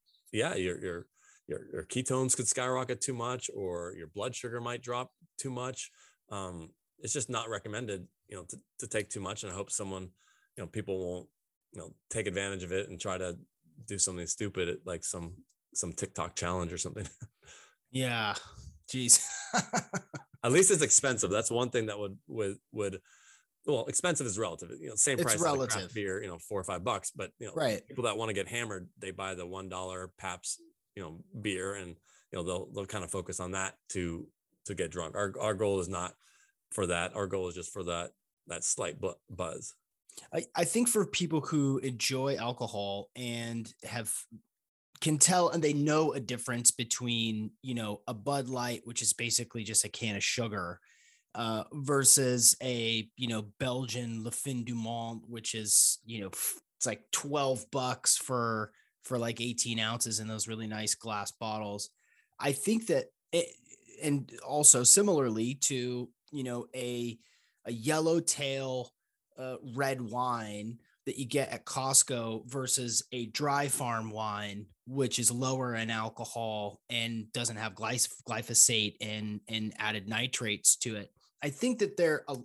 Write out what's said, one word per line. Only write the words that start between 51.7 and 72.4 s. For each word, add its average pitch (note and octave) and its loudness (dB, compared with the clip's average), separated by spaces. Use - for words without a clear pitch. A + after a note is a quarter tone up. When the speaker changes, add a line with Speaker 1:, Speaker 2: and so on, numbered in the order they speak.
Speaker 2:
versus C3+ 6
a, A2+ 0
you B2+ -2
know, A2 0
Belgian B2 -2
Le A#2 -6
Fin B2+ -4
du B2 -4
Monde, A2+ -4
which A2+ -6
is, - 4
you A2 -8
know, F#2+ -4
f-, - -4
it's - 0
like G#2+ -2
twelve C#3 2
bucks B2+ 2
for, A#2 -2
for, B2+ -2
like, A#2 -2
eighteen A#2+ 0
ounces A2 0
in A2 -6
those A2 -4
really A2+ -6
nice G#2+ -2
glass G#2 -4
bottles. G#2+ -6
I C#3+ 2
think A3 2
that C#3 4
it, - 2
and C#3+ 0
also C3+ 8
similarly C3 6
to, B2 -2
you C#3+ -6
know, B2 -4
a, A#2+ -4
a A#2+ -6
yellowtail, C3+ 0
uh, C3 -8
red C3+ 2
wine A#2 -4
that C3+ -4
you C3+ -2
get C3+ 0
at - -8
Costco B2 2